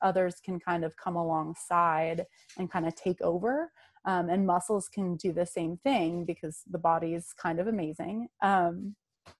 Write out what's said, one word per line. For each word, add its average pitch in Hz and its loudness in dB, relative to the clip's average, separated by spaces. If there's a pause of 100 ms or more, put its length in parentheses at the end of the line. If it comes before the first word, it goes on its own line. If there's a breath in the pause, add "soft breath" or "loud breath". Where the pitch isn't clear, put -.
others 185 2
can 185 -4
kind 175 -2
of 160 -4
come 170 -4
alongside 165 0 (320 soft breath)
and 180 -6
kind 165 0
of 165 -2
take - -2
over. 220 0 (320 soft breath)
Um, 180 0
and 190 4
muscles 185 2
can 185 -2
do 175 -2
the 175 0
same 170 -4
thing 175 0
because 165 -6
the 175 -6
body 165 2
is 170 -8
kind 165 0
of 185 0
amazing. 196 -4 (120)
Um, 190 2 (440)